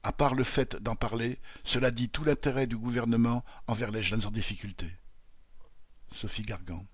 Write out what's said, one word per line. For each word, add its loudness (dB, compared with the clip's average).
À -2
part 4
le 2
fait 0
d'en -2
parler, 0
cela 2
dit 0
tout -2
l'intérêt 4
du -2
gouvernement 4
envers 0
les -2
jeunes 2
en -2
difficulté. -2
Sophie -4
Gargan. -6